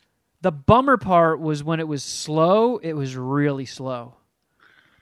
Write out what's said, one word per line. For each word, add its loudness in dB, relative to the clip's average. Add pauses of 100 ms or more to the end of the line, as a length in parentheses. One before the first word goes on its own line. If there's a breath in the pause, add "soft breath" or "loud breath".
(420)
The 0
bummer 4
part 2
was -4
when -2
it -6
was -6
slow, 2
it -8
was -6
really -2
slow. -10 (880 soft breath)